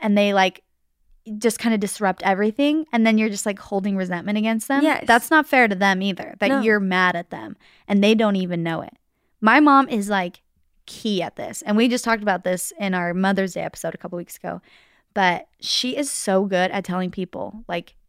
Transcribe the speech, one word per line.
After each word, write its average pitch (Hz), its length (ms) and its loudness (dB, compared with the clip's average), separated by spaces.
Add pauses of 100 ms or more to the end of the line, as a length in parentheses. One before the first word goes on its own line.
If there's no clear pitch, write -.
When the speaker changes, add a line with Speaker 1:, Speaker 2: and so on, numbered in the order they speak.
Speaker 1:
and 208 140 2
they, 202 180 4
like, 190 280 0 (760)
just 220 200 0
kinda 226 200 0
disrupt 196 440 -4
everything, 220 720 0
and 220 140 2
then 220 120 4
you're 220 100 2
just, 202 180 -6
like, 202 120 -4
holding 196 380 -4
resentment 180 420 -4
against 220 300 -2
them. 277 140 2
Speaker 2:
Yes. 302 240 0
Speaker 1:
That's 240 240 4
not 302 160 4
fair 254 220 4
to 202 60 -2
them 190 280 2
either, 180 380 -6
that 202 80 2
Speaker 2:
No. 269 140 2
Speaker 1:
you're 214 180 4
mad 185 360 2
at 175 140 -8
them 110 260 -12 (300)
and 202 160 2
they 214 120 6
don't 214 220 2
even 175 260 -4
know 165 180 -4
it. - 140 -14 (460)
My 226 200 6
mom 277 280 6
is, 202 200 -4
like, 185 340 -4 (440)
key 202 360 -4
at - 140 -8
this, - 260 -10
and 208 140 0
we 233 120 4
just 240 160 -2
talked 226 180 0
about 190 200 0
this 180 380 -4
in 196 140 -2
our 175 200 -2
Mother's 190 400 0
Day 170 60 -6
episode 165 340 -8
a - 40 -16
couple 175 200 -12
weeks - 180 -14
ago, 175 240 -12 (540)
but 180 320 0 (140)
she - 360 -4
is 277 140 -4
so 190 360 0
good 185 260 0
at 196 120 -4
telling 185 280 -4
people, 190 560 -10
like, 175 260 -10 (140)